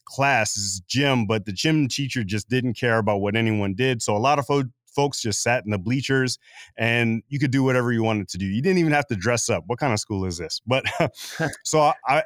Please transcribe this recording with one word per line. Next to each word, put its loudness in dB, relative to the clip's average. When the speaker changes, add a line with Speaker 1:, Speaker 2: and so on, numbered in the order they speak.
Speaker 1:
class, 0
this -6
gym," 2
but 0
the -6
gym 2
teacher -4
just -4
didn't 0
care 2
about 2
what 0
anyone 0
did. 0
So 0
a 2
lot 2
of -4
fo-, 0
folks 0
just -4
sat 0
in -2
the 0
bleachers 0
and 2
you -6
could 0
do 2
whatever 2
you 2
wanted 0
to -10
do. -2
You -2
didn't 2
even 2
have 0
to -2
dress 0
up. -2
What -6
kind 0
of 0
school -4
is -4
this? -8
But 0
<laughs> 0
Speaker 2:
<laughs> -4
Speaker 1:
so 2
I, 4
I, 2